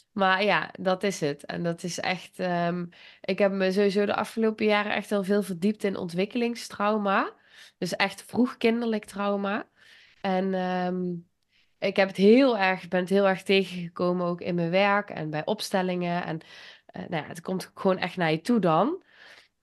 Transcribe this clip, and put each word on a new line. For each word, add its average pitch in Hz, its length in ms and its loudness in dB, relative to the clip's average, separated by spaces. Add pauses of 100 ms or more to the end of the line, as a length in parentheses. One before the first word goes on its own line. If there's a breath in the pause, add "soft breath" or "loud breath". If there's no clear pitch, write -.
(120)
maar 190 320 2
ja, 175 260 2 (100)
dat 185 220 0
is 196 180 -2
het. 147 240 -2
En 175 180 -8
dat 170 200 -4
is 175 180 -8
echt, - 380 -6
ehm, 175 480 -2 (340 loud breath)
ik 190 180 -4
heb 196 140 4
me 190 200 0
sowieso 202 340 2
de 208 80 0
afgelopen 220 520 0
jaren 208 280 2
echt - 180 -4
al 202 120 0
veel 202 180 2
verdiept 190 420 -2
in 196 120 -2
ontwikkelingstrauma. 208 1400 -2 (460 loud breath)
Dus 185 180 -4
echt 190 300 -2
vroeg 247 300 0
kinderlijk 226 480 0
trauma. 202 600 -4 (540 soft breath)
En, 190 340 0
ehm, 180 600 -2 (640)
ik 196 180 -2
heb 190 120 4
het 190 80 -14
heel 226 420 8
erg, 185 300 0
ben 180 120 0
het 185 80 -2
heel 196 200 4
erg 185 140 0
tegengekomen 180 840 0
ook 175 140 -4
in 180 140 -4
mijn 170 160 0
werk 202 400 2
en 156 200 -6
bij 151 140 -4
opstellingen. 180 800 -2
En, 165 140 -6 (480 loud breath)
eh, - 220 -14
nou 156 140 -4
ja, - 60 -12
het 156 120 -14
komt 185 340 -6
gewoon 185 240 0
echt 175 180 -6
naar 170 140 0
je 160 100 0
toe 240 180 0
dan. 185 440 2 (600 loud breath)